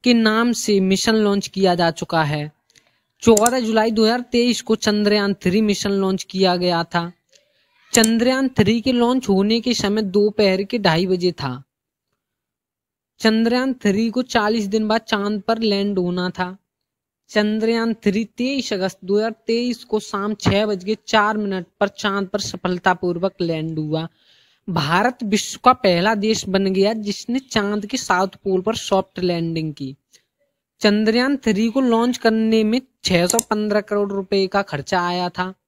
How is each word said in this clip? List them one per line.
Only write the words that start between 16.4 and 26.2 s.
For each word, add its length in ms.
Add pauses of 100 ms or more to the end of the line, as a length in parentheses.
चंद्रयान 680
थ्री 300
तेईस 480
अगस्त 320
दो 120
हज़ार 140
तेईस 540
को 160
शाम 340
छह 320
बज 180
के 120 (100)
चार 300
मिनट 300 (140)
पर 80
चांद 400
पर 100
सफलतापूर्वक 1000
लैंड 380
हुआ। 300 (640)
भारत 520
विश्व 420
का 80
पहला 420
देश 340